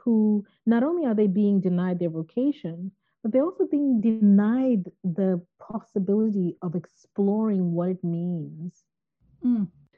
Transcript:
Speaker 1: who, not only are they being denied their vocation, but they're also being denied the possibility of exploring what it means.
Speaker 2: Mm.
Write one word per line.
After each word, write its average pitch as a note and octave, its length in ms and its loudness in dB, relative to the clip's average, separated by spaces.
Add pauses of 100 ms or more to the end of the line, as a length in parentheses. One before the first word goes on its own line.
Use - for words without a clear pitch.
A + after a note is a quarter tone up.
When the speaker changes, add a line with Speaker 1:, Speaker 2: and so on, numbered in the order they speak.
Speaker 1:
who, G#3+ 400 2 (220)
not A#3 180 4
only E4 220 -2
are A#3 80 0
they G#3+ 140 2
being G3+ 340 2
denied F3+ 380 0
their F3 100 -2
vocation, F3 840 -6 (300)
but G#3+ 100 -4
they're C4 120 2
also F#4 260 -2
being C#4 320 0
denied A3 920 2 (120)
the F#3 380 0 (200)
possibility G3+ 1000 -2
of F3 140 -6
exploring G3 960 -2
what F3 160 -2
it F#3 140 -6
means. E3+ 800 -6 (640)
Speaker 2:
Mm. A3 220 0 (300)